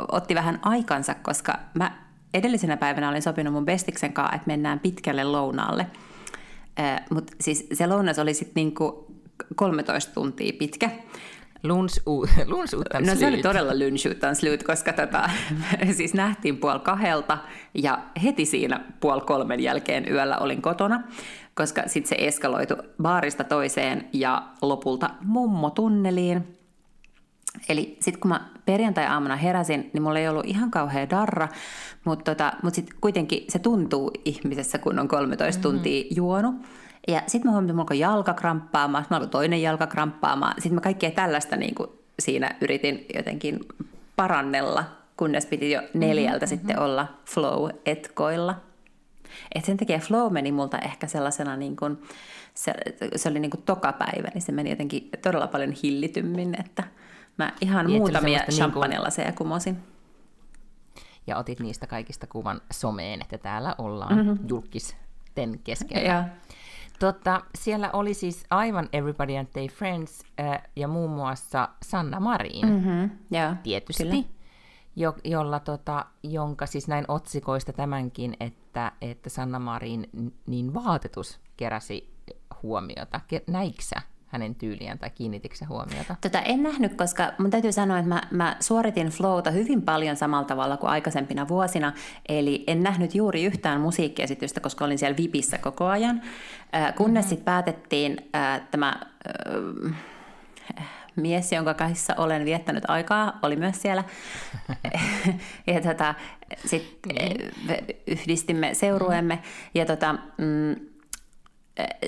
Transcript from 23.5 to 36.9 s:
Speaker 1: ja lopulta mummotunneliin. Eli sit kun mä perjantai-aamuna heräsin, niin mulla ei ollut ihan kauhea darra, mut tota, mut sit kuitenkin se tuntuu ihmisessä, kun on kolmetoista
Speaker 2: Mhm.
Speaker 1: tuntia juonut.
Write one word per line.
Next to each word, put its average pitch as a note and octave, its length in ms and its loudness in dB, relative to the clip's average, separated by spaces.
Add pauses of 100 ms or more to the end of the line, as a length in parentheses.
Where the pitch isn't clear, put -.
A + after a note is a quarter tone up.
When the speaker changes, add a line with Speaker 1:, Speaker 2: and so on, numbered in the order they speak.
Speaker 1:
ja C3 360 0 (140)
lopulta C3+ 480 0 (140)
mummotunneliin. F#3+ 1300 2 (1120)
Eli D3+ 320 0
sit F3+ 160 0
kun - 120 2
mä - 200 2 (160)
perjantai-aamuna D3+ 720 2
heräsin, D#3+ 560 2
niin D3+ 100 0
mulla D#3 160 2
ei D#3+ 100 2
ollut D#3 180 0
ihan A3 240 0
kauhea C#3+ 400 0
darra, F3+ 380 2 (560)
mut D#3+ 200 0
tota, D3+ 280 2 (100)
mut F3 120 0
sit E3+ 160 -4 (100)
kuitenkin G3 480 2
se F#3 100 0
tuntuu E3+ 520 2 (140)
ihmisessä, C#3+ 540 -2
kun - 200 0
on C#3 100 0
kolmetoista D#3 600 2
Speaker 2:
Mhm. C#3 80 2
Speaker 1:
tuntia C#3 340 0
juonut. F#3 440 2 (540)